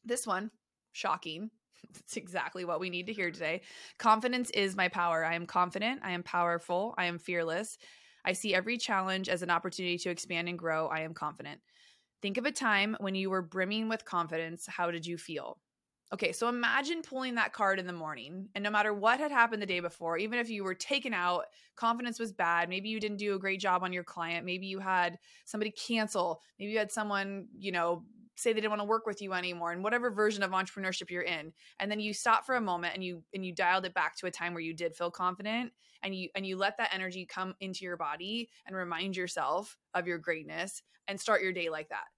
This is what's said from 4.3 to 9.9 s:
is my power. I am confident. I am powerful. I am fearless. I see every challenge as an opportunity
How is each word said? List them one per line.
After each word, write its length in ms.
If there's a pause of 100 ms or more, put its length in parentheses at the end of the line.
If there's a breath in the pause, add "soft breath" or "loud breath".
is 260
my 100
power. 380
I 100
am 100
confident. 580
I 80
am 120
powerful. 760
I 100
am 120
fearless. 580 (460 loud breath)
I 80
see 240
every 220
challenge 500
as 140
an 80
opportunity 480